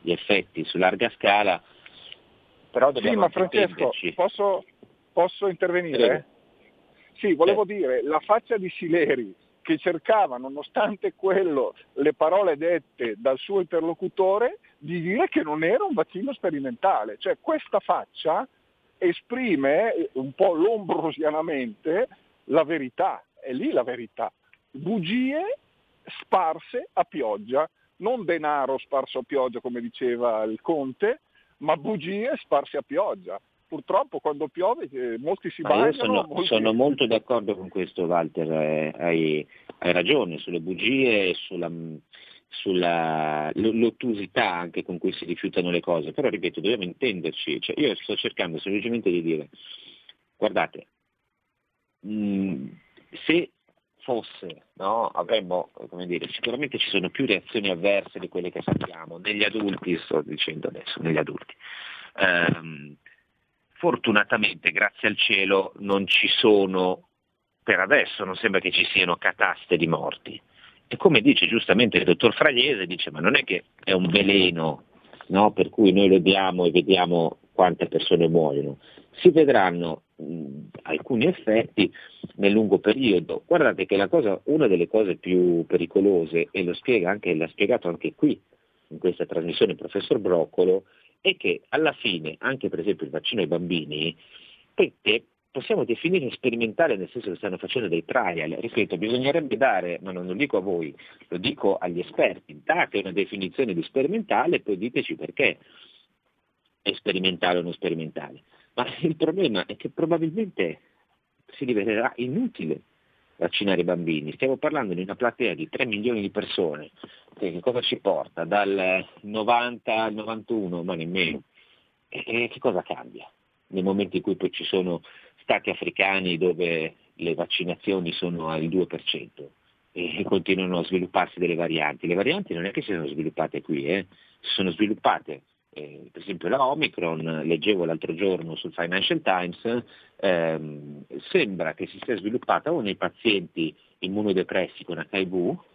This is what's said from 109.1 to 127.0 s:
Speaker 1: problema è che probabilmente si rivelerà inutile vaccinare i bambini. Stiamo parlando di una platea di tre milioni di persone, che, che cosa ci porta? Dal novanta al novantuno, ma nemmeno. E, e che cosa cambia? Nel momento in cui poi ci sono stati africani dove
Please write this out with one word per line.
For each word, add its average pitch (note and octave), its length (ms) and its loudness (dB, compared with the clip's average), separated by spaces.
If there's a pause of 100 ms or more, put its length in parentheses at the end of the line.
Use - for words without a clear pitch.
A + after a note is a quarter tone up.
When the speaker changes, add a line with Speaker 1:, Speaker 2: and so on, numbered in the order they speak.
Speaker 1:
problema D#3 500 0
è G#2 80 -10
che - 140 -10
probabilmente D#3+ 920 -2 (760)
si - 80 -6
rivelerà A2 520 0
inutile B2+ 640 -4 (540)
vaccinare F#2 440 0
i F2 40 2
bambini. D#2+ 480 -2
Stiamo C3 240 -2
parlando C3+ 380 -2
di F2+ 80 -4
una F#2+ 140 -8
platea A#2 380 -2
di D#3 140 -8
tre B2+ 180 -4
milioni A2 340 -2
di G2 100 -4
persone, E2+ 600 -4 (460)
che, F#2 140 -4
che E2+ 100 -8
cosa B2 200 -2
ci A#2+ 160 -2
porta? E2 480 -2
Dal F#2+ 600 0 (180)
novanta A2 840 -2
al A2 100 -4
novantuno, G#2+ 720 -4
ma F2+ 100 -4
nemmeno. E2 480 -2 (640)
E, - 160 -12
e A#2 240 -2
che - 120 -14
cosa F#2 220 0
cambia? - 460 -14 (400)
Nel F#2+ 140 -4
momento G2 340 0
in F2+ 60 -2
cui F#2+ 140 -2
poi F2+ 160 -4
ci - 120 -10
sono F#2 380 -2 (380)
stati G#2+ 300 -2
africani F#2 640 -2
dove E2 580 0 (200)